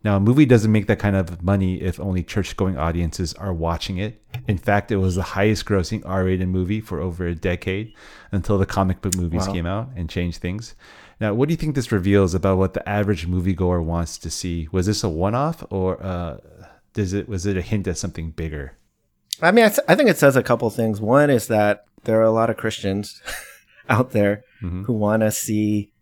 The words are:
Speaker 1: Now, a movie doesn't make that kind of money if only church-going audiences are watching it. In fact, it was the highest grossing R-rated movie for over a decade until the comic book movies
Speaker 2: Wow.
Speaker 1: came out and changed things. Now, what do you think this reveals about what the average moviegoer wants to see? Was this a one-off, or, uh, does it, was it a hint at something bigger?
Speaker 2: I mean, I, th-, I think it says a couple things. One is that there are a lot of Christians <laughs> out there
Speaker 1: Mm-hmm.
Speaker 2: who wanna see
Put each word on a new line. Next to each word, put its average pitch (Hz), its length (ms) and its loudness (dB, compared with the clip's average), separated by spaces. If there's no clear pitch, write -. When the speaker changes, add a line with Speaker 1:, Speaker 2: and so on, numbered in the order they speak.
Speaker 1:
Now, 101 140 2
a - 20 2
movie 127 260 6
doesn't 113 260 6
make 107 160 4
that 104 120 2
kind 101 160 2
of 90 260 -2
money 92 400 2
if 90 180 -2
only 92 240 -2
church-going 95 540 -2
audiences 82 580 -2
are 95 180 -6
watching 82 460 -4
it. 113 220 -8
In 101 100 0
fact, - 340 0
it 107 60 2
was 92 180 2
the 92 80 -2
highest 101 420 0
grossing 101 400 -2
R-rated 92 440 0
movie 92 320 -2
for 92 180 -8
over 87 260 -6
a 87 100 -2
decade 95 580 -4
until 101 260 0
the 95 80 2
comic 95 360 0
book 90 140 -2
movies 87 320 -2
Speaker 2:
Wow. 98 60 -4
Speaker 1:
came 87 120 -4
out 104 300 -6
and 85 140 -6
changed 87 320 -4
things. 101 340 -8
Now, 107 120 0
what 127 140 2
do 165 60 -2
you 160 40 -4
think 151 180 -4
this 131 160 -2
reveals 98 420 4
about 92 240 2
what 92 160 0
the - 140 -6
average 101 420 -2
moviegoer 90 520 0
wants 82 360 -2
to - 120 -12
see? 85 440 -6
Was 92 140 2
this 104 180 0
a 104 40 0
one-off, 107 600 -2
or, 92 340 -2
uh, 87 340 -6
does 98 200 -2
it, 101 160 -4
was 92 160 -6
it 101 100 0
a 92 60 0
hint 98 260 -4
at 87 100 -4
something 82 340 -8
bigger? 76 460 -8
Speaker 2:
I 165 100 4
mean, 226 140 8
I, 214 40 6
th-, 214 180 2
I 165 80 8
think 262 140 4
it 165 80 2
says 139 180 6
a 127 80 4
couple 117 260 0
things. 110 300 -2
One 131 300 4
is 123 180 2
that 104 380 2
there 110 160 2
are 113 40 4
a 110 80 4
lot 113 180 2
of 110 80 -4
Christians 101 640 -4
<laughs> - 340 -20
out 123 220 2
there 104 320 0
Speaker 1:
Mm-hmm. 92 220 -8
Speaker 2:
who 120 100 -4
wanna 107 380 2
see 107 600 -2